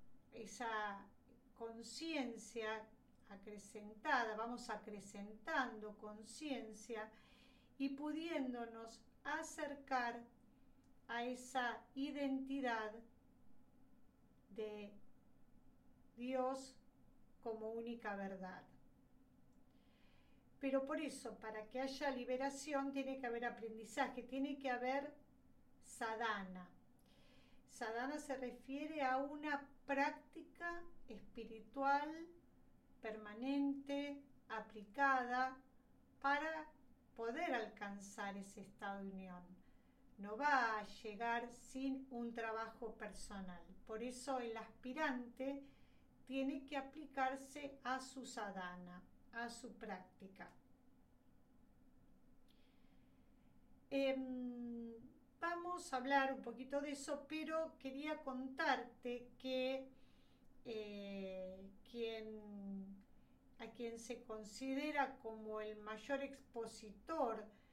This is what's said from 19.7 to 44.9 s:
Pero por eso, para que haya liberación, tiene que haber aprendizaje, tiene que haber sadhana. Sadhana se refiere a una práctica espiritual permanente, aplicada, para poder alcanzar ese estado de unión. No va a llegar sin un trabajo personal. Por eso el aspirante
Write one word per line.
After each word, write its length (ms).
Pero 280
por 120
eso, 380
para 300
que 120
haya 300
liberación, 840
tiene 280
que 80
haber 180
aprendizaje, 800
tiene 340
que 140
haber 420
sadhana. 840
Sadhana 480
se 180
refiere 680
a 140
una 460
práctica 960
espiritual 1000
permanente, 1200
aplicada, 1040
para 460
poder 380
alcanzar 840
ese 240
estado 420
de 80
unión. 320
No 180
va 440
a 80
llegar 480
sin 580
un 240
trabajo 640
personal. 640
Por 160
eso 380
el 180
aspirante 1080